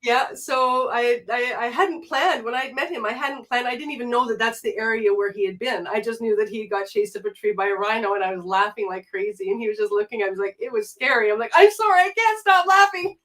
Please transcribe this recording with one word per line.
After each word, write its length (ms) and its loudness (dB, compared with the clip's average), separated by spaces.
Yeah, 320 0
so 560 0
I, 400 0
I, 300 -2
I 80 -2
hadn't 400 -2
planned, 380 0
when 100 -4
I 160 -4
met 180 -4
him, 160 -6
I 60 -2
hadn't 380 -6
planned, 180 -2
I 80 -4
didn't 160 -8
even 180 -6
know 200 2
that 100 -2
that's 220 -2
the 160 -4
area 360 2
where 160 0
he 160 -4
had 140 -2
been. 280 -4
I 120 -2
just 220 -6
knew 160 0
that 100 2
he 200 -8
got 200 -4
chased 300 -2
up 80 -10
a 60 -4
tree 200 -4
by 160 0
a 60 0
rhino, 400 -2
and 100 -2
I 100 -2
was 120 -8
laughing 420 0
like 240 -8
crazy, 400 -4
and 80 0
he 80 -4
was 100 -2
just 140 0
looking, 320 -2
I 60 0
was 100 -6
like, 180 -2
it 140 -8
was 180 -2
scary. 400 0
I'm 80 2
like, 160 -4
I'm 180 10
sorry, 280 2
I 180 4
can't 220 2
stop 260 6
laughing. 600 4